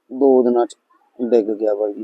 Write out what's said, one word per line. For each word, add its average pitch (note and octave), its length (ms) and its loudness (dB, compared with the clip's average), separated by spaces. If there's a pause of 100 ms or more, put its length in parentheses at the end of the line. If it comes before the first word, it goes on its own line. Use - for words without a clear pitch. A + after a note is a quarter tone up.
(120)
ਦੋ C3 160 0 (160)
ਦਿਨਾਂ A#2+ 220 0
'ਚ - 100 -12 (440)
ਡਿੱਗ A#2 280 0 (120)
ਗਿਆ G#2+ 160 -2
ਬਾਈ G#2 180 -4
ਜੀ G#2+ 100 -14